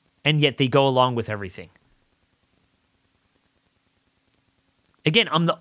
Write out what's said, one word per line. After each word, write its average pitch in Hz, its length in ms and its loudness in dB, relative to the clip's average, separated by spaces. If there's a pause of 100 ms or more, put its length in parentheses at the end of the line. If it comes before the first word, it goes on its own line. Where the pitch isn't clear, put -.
(240)
and 151 160 2
yet 139 160 0
they 139 100 0
go 139 200 2
along 127 260 2
with 113 160 -6
everything? 98 400 -12 (3250)
Again, 165 260 2
I'm 165 140 2
the 165 160 -2